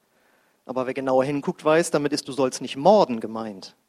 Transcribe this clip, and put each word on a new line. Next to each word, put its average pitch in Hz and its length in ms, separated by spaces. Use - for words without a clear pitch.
Aber 123 220
wer 127 80
genauer 131 280
hinguckt, 143 400
weiß, 156 280
damit 147 200
ist, 147 160
du 143 40
sollst 127 300
nicht 131 160
morden 156 420
gemeint. 110 560